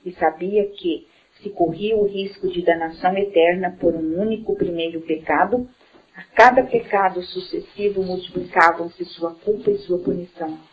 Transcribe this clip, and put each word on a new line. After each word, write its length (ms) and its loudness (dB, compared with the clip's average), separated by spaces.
e 80 -8
sabia 540 0
que, 380 -6
se 80 -12
corria 480 -2
o 80 2
risco 420 -6
de 140 -4
danação 560 0
eterna 640 2
por 120 2
um 280 -4
único 340 -4
primeiro 460 -4
pecado, 680 0
a 80 -20
cada 300 8
pecado 580 0
sucessivo 800 -6
multiplicavam-se 1000 0
sua 320 -8
culpa 360 -2
e 80 0
sua 200 -2
punição. 580 -6